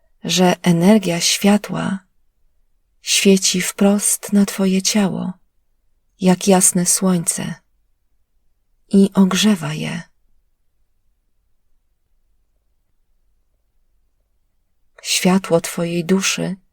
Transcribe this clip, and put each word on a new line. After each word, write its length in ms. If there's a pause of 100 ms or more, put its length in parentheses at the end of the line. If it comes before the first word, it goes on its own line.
(240)
że 380
energia 580
światła 760 (1040)
świeci 600
wprost 680
na 140
twoje 360
ciało, 500 (880)
jak 280
jasne 380
słońce, 680 (1300)
i 260
ogrzewa 600
je. 280 (4000)
Światło 580
twojej 440
duszy 520 (160)